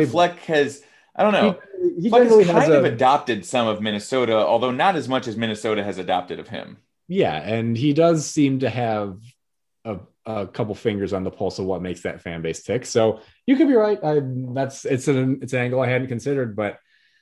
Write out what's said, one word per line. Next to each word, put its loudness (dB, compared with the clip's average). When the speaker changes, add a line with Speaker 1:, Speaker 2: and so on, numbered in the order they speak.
Speaker 1:
But 0
Fleck 2
has, 0
I 2
don't 2
know. 2
Speaker 2:
He, -6
he 0
Speaker 1:
Fleck 6
Speaker 2:
generally 8
Speaker 1:
has 2
Speaker 2:
has 4
Speaker 1:
kind 6
of 6
Speaker 2:
a 4
Speaker 1:
adopted 2
some -2
of -2
Minnesota, 0
although 2
not 2
as -6
much -2
as -6
Minnesota -2
has -6
adopted -4
of -14
him. -14
Speaker 2:
Yeah, 0
and -4
he 0
does 2
seem 0
to -2
have -4
a, -8
a -6
couple -6
fingers -2
on -2
the -6
pulse -6
of -6
what -4
makes -8
that -8
fan -8
base -6
tick. -4
So 2
you 4
could 4
be 4
right. 2
I, 0
that's, -6
it's -2
an, 0
it's -12
an 0
angle -2
I 0
hadn't 0
considered, -4
but -4